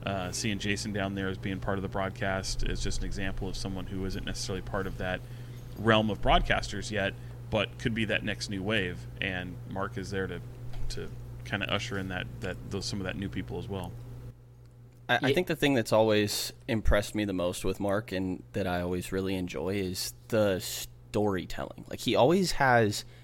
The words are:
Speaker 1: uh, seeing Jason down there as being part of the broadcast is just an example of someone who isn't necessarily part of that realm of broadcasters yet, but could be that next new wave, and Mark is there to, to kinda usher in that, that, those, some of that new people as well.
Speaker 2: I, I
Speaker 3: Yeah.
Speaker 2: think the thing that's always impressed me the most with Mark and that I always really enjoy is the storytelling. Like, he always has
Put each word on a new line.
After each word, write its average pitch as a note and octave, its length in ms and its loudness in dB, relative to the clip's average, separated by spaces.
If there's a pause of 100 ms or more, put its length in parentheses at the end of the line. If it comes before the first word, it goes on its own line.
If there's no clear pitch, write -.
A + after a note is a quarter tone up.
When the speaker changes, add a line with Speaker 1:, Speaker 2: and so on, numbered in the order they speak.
Speaker 1:
uh, F#2 260 -2
seeing G#2 260 0
Jason G2+ 360 -2
down G2 200 0
there F#2+ 140 -2
as F#2+ 80 -2
being F#2+ 240 -4
part G2 160 0
of F#2+ 60 -2
the F#2+ 60 -2
broadcast F#2+ 720 -2
is - 200 0
just - 180 0
an F#2+ 60 -2
example F#2+ 400 -2
of F2+ 80 -4
someone F#2+ 320 -4
who F#2+ 200 -4
isn't F#2+ 180 -4
necessarily F#2+ 380 -4
part F#2+ 240 -2
of F2+ 120 -6
that F#2 220 -2 (580)
realm G#2+ 320 6
of G2 120 -2
broadcasters G#2+ 680 2
yet, G2 220 2 (380)
but G#2 280 0
could A#2 160 0
be A2 120 0
that G#2 180 0
next G2+ 240 -4
new F#2+ 140 -4
wave, F#2+ 440 0 (140)
and F2+ 340 -4 (140)
Mark G2 300 -4
is F#2 120 -6
there F#2+ 160 -2
to, F2 140 -6 (480)
to - 200 -4 (360)
kinda G2 260 -2
usher G2+ 280 0
in F#2+ 100 -4
that, F2+ 180 -4 (140)
that, F#2 160 -4 (140)
those, F#2+ 160 -4
some G2+ 140 -2
of F#2 40 -4
that - 140 -4
new G2 100 -4
people - 300 -6
as E2+ 100 -6
well. F#2 240 -6 (1160)
Speaker 2:
I, B2 60 4
I C3+ 140 2
Speaker 3:
Yeah. C#3 60 4
Speaker 2:
think F3+ 120 2
the D#3+ 100 -2
thing C#3+ 180 4
that's A2+ 180 2
always G#2+ 600 6 (160)
impressed G#2+ 460 4
me G#2+ 100 2
the G2 100 -2
most F2+ 300 0
with F#2+ 160 0
Mark G2+ 320 0
and F#2 300 -2 (120)
that G2 120 0
I F2+ 140 0
always F2+ 320 -2
really F#2+ 220 0
enjoy F2+ 400 -2
is F#2+ 400 -2 (140)
the G#2 320 4
storytelling. - 1300 -2
Like, - 120 -10
he A2 160 4
always E3 360 6
has A#2 520 6 (200)